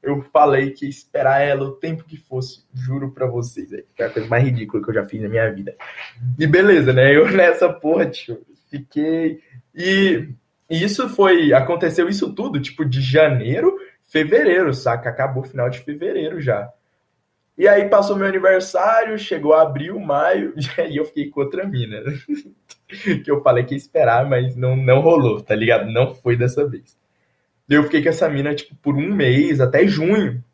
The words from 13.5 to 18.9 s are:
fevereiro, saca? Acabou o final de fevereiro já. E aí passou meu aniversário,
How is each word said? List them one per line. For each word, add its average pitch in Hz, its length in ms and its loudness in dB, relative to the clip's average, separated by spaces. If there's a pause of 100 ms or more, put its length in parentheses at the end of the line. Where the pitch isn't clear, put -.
fevereiro, 175 680 2
saca? 120 360 -4
Acabou 131 340 -4
o - 40 -16
final 127 220 -4
de 131 100 -10
fevereiro 160 600 -6
já. 107 300 -4 (840)
E 180 100 4
aí 202 200 6
passou 202 280 2
meu 196 120 -2
aniversário, 190 920 0